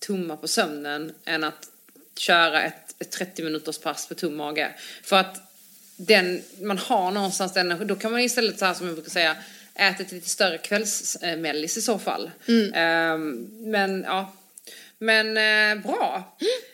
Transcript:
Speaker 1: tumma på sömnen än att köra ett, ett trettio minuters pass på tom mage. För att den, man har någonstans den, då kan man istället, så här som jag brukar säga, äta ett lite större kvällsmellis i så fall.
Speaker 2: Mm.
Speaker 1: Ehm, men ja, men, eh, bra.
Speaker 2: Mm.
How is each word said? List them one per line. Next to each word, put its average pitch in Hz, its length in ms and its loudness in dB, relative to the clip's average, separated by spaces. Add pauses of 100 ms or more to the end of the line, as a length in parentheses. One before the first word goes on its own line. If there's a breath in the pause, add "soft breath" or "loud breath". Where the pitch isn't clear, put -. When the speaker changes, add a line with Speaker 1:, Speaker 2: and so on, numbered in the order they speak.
Speaker 1:
tumma 175 300 -2
på 160 120 -8
sömnen 151 680 -2 (100)
än 160 200 -2
att - 240 -6 (500)
köra 165 440 4
ett, - 360 -6
ett - 120 -10
trettio 185 340 -8
minuters 156 340 -6
pass - 300 -6
på 170 60 -12
tom 151 220 -4
mage. 151 380 -4 (280 loud breath)
För - 140 2
att 185 200 2 (600)
den, 180 460 4 (180)
man 196 180 -2
har 185 320 2
någonstans 190 440 0
den, 180 320 0
då 196 100 0
kan 220 160 -2
man 240 80 2
istället, 240 380 2
så 202 60 2
här 180 100 2
som 175 120 -6
jag 165 80 -4
brukar 156 160 -10
säga, 160 260 2 (380 loud breath)
äta 190 280 2
ett 185 100 -10
lite 175 160 -10
större 175 300 2
kvällsmellis 165 1200 -2
i 226 60 -4
så 220 160 0
fall. - 320 -4 (180)
Speaker 2:
Mm. 226 260 6
Speaker 1:
Ehm, 165 760 2 (220)
men 196 320 0
ja, 190 300 -4 (680 loud breath)
men, 220 240 4 (100)
eh, 214 460 4
bra. 208 580 -2
Speaker 2:
Mm. 381 100 0 (240 loud breath)